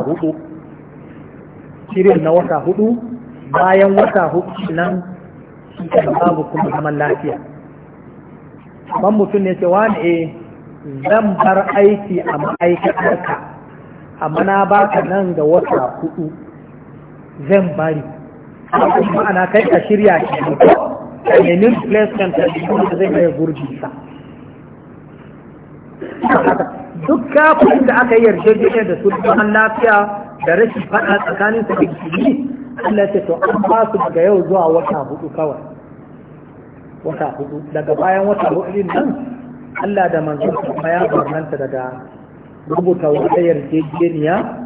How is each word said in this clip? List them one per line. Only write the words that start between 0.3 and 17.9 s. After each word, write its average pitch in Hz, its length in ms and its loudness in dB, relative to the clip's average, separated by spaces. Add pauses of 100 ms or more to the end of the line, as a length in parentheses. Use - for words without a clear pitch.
Period 185 280 4
na 160 100 0
wata 175 240 2 (100)
hudu, 214 320 0 (540)
bayan 196 440 4
wata 185 320 2
hudu 170 460 -4
nan, 180 300 -2 (760)
shi 180 100 -10
ke - 140 2 (180)
babu 170 240 2
kuma - 280 -4
zaman 151 260 -4
lafiya. 147 400 -2 (1600)
Ban 190 160 4
mutum 202 260 2
ne 185 160 0
ce, 185 60 0
"Wani, 202 320 2 (100)
eh, 165 220 0 (800)
zan 208 280 2
bar 190 380 2
aiki 202 460 4
a 156 160 -4
ma'aikatarka, - 1000 -2 (840)
amma 165 220 -2
na 196 220 2
baka 202 380 4
nan 180 320 -2
da 156 80 0
wata 151 460 2 (100)
hudu, 156 320 -8 (1160)
zan 185 260 4
bari." 156 280 -2 (680)